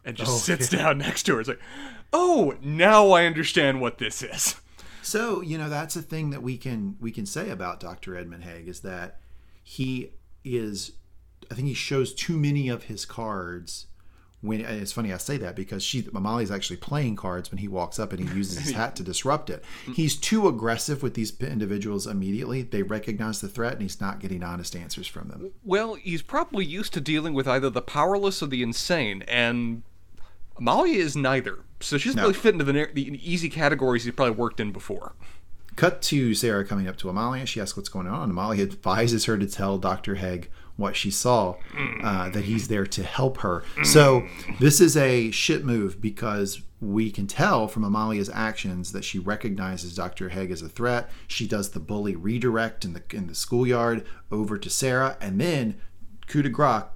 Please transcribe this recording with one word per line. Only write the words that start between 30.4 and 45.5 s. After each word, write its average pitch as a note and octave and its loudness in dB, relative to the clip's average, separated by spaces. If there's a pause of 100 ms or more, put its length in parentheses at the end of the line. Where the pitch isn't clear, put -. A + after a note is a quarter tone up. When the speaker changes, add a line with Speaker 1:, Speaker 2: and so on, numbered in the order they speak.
Speaker 1:
Amalia A3 4
is C#3+ -2
neither. C3 0 (200)
So - -2
she's A#3 0
Speaker 2:
No. A2+ 4
Speaker 1:
really G3 6
fit A3 6
into D#3+ 0
the, C#3 4
na-, D3 2
the C#3+ -4 (120)
easy E3+ 0
categories C3+ 2
he's A#2 -4
probably B2 2
worked A2+ 0
in G#2+ -2
before. F#2+ -8 (640)
Speaker 2:
Cut F3 4
to B2 2
Sarah G#2 2
coming G2+ -2
up F#2 -6
to F#2+ -4
Amalia. B2 -2
She - -4
asks G2 -6
what's G2 -8
going F2+ -4
on. A2+ -2
Amalia G2+ 0
advises G#2+ 2
her A2 2
to G2 0
tell G2 0
Doctor F#2+ -2
Haig F2+ -4 (260)
what G2 -2
she - 0
saw, G#2 4 (480)
uh, F#2+ 0
that A#2 -2
he's G2+ 0
there G#2 2
to - -4
help C3 0
her. F2+ 0 (140)
Speaker 1:
Mm. D3 2
Speaker 2:
So C#3 10 (320)
this C#3+ 8
is D#3 10
a B2 6
shit - 2